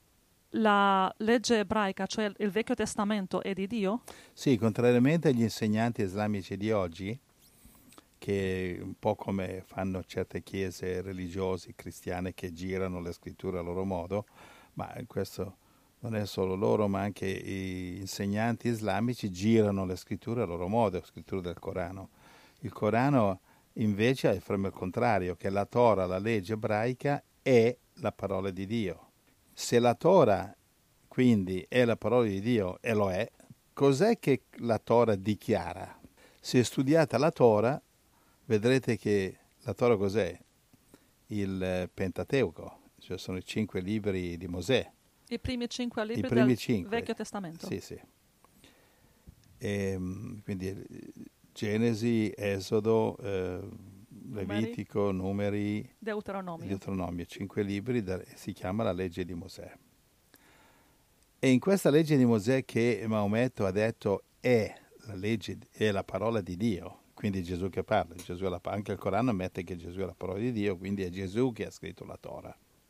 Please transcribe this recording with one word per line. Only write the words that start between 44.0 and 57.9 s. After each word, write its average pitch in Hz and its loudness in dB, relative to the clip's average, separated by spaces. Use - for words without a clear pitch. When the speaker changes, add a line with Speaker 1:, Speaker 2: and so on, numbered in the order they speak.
Speaker 2:
di 87 -8
Mosè. 87 0
Speaker 1:
I 233 -6
primi 240 -6
cinque 240 -6
Speaker 2:
I 214 -4
Speaker 1:
libri 160 -2
Speaker 2:
primi 247 6
Speaker 1:
del 120 4
Speaker 2:
cinque. 107 -2
Speaker 1:
Vecchio 233 -4
Testamento. 185 -10
Speaker 2:
Sì, 190 -6
sì. - -14
Ehm, 98 -4
quindi, 92 -6
eh, - -12
Genesi, 110 2
Esodo, 104 0
eh, 92 -4
Speaker 1:
Numeri. 104 -4
Speaker 2:
Levitico, 107 -2
Numeri, 101 -2
Speaker 1:
Deuteronomio. 190 -8
Speaker 2:
Deuteronomio, 90 -6
cinque - -6
libri, 101 -2